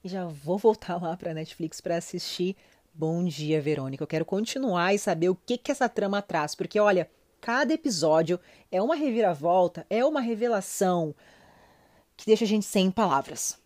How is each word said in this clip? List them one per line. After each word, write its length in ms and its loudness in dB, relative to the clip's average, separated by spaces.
e 40 -12
já 200 -6
vou 320 -4
voltar 420 2
lá 160 -4
pra 160 -6
Netflix 480 -8
pra 160 -2
assistir 580 -4
Bom 320 -2
Dia, 340 0
Verônica. 420 -4
Eu 60 -6
quero 160 -2
continuar 720 0
e 60 2
saber 280 0
o 80 2
que 220 -4
que 120 -8
essa 200 0
trama 320 0
traz, 340 -4
porque, 240 -2
olha, 300 4
cada 320 0
episódio 680 2
é 100 2
uma 140 2
reviravolta, 920 2
é 160 2
uma 160 2
revelação 920 0
que 100 -18
deixa 200 4
a 20 -2
gente 180 0
sem 240 2
palavras. 760 -2